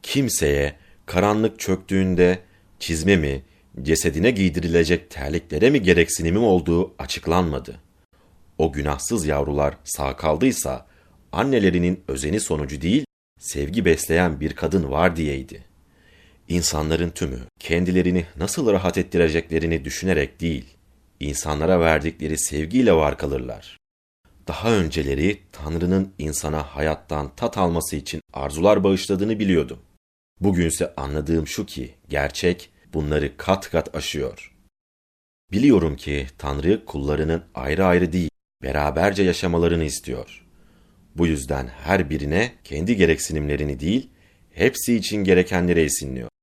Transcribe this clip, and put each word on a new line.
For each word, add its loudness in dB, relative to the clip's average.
Kimseye 0
karanlık 2
çöktüğünde 2
çizme 2
mi, -2
cesedine 2
giydirilecek 2
terliklere 0
mi 2
gereksinimim 2
olduğu 2
açıklanmadı. -2
O 2
günahsız -4
yavrular 0
sağ -6
kaldıysa, -2
annelerinin 2
özeni -4
sonucu -4
değil, 0
sevgi -4
besleyen 2
bir -4
kadın -2
var 2
diyeydi. -6
İnsanların -2
tümü -6
kendilerini 2
nasıl 0
rahat 2
ettireceklerini 0
düşünerek -2
değil, -4
insanlara 0
verdikleri 0
sevgiyle 2
var 2
kalırlar. -8
Daha -2
önceleri 0
Tanrı'nın -2
insana -4
hayattan -6
tat -4
alması 0
için -8
arzular 2
bağışladığını 0
biliyordum. 0
Bugünse 0
anladığım -2
şu -6
ki, -12
gerçek -2
bunları -2
kat -2
kat -4
aşıyor. -8
Biliyorum 4
ki -6
Tanrı 0
kullarının -2
ayrı 0
ayrı 4
değil, -2
beraberce 0
yaşamalarını 2
istiyor. -10
Bu 2
yüzden -2
her -2
birine 0
kendi -2
gereksinimlerini 0
değil, -2
hepsi 0
için -2
gerekenleri 4
esinliyor. -4